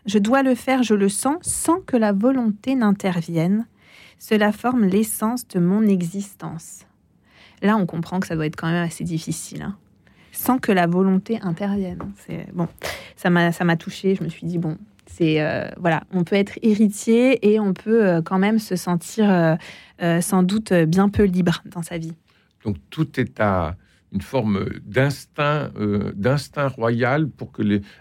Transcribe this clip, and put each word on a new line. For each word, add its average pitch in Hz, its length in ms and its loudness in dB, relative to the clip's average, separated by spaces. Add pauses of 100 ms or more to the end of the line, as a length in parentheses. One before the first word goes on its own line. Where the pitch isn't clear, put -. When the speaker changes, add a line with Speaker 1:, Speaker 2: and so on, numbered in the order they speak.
Speaker 1:
Je 208 100 0
dois 233 240 4
le 262 140 2
faire, 254 260 0
je 214 140 2
le 196 140 2
sens, 269 340 -2
sans - 360 0
que - 160 -4
la 214 160 2
volonté 233 600 0
n'intervienne. 196 920 0 (500)
Cela 214 340 2
forme 233 340 0
l'essence 220 640 0
de 185 120 -4
mon 190 240 2
existence. 175 1040 -4 (720)
Là, 208 160 4
on 185 80 2
comprend 165 340 -6
que 190 60 -4
ça 175 80 -6
doit 156 140 -2
être 156 80 -6
quand 165 160 -4
même 175 120 0
assez 165 200 -6
difficile, 165 580 -8
hein. - 140 -8 (560)
Sans - 260 0
que 233 140 -2
la 180 160 4
volonté 190 560 2
intervienne. 190 560 -4 (260)
C'est, - 260 -10
bon, 170 160 -4 (480)
ça - 140 -2
m'a, 170 220 4
ça 180 120 -4
m'a 170 120 4
touchée. 190 400 -2
Je 175 80 -6
me 160 60 -4
suis - 180 -10
dit, 175 100 -4
bon, 165 220 -4 (260)
c'est, 156 360 0
euh, - 260 -4 (120)
voilà, 170 320 0
on 180 120 0
peut 202 120 0
être 196 280 0
héritier 226 920 4
et 220 60 4
on 196 140 0
peut, 214 340 2
euh, 170 160 2
quand 190 160 0
même 214 180 4
se 202 180 -2
sentir, 180 540 0
euh, 165 260 4 (460)
euh, 170 200 2
sans 185 200 2
doute, 196 300 0
euh, 170 160 4
bien 196 220 4
peu 208 160 4
libre 175 400 0
dans 175 180 -10
sa 170 160 -10
vie. 165 140 -10 (520)
Speaker 2:
Donc, 101 120 -4 (120)
tout 147 300 -4
est - 200 -4
à 92 360 0 (380)
une 98 80 -2
forme 107 440 -2 (200)
d'instinct, 143 920 -2
euh, 101 380 -2
d'instinct 135 540 -2
royal 120 580 0
pour - 240 -12
que - 100 -8
les, 104 200 2 (200)